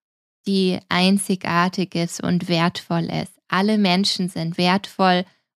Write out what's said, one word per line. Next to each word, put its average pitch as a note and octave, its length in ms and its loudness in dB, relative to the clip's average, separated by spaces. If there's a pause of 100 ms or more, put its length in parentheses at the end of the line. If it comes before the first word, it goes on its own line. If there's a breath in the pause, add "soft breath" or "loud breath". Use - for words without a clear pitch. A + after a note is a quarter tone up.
(460)
die F#3+ 340 0 (100)
einzigartig F#3 1040 0
ist E3+ 260 -4
und F3 280 -2
wertvoll E3+ 560 -2
ist. - 260 -6 (160)
Alle G#3 300 0
Menschen F#3+ 500 2
sind E3 300 -6
wertvoll, F3+ 680 2 (320 soft breath)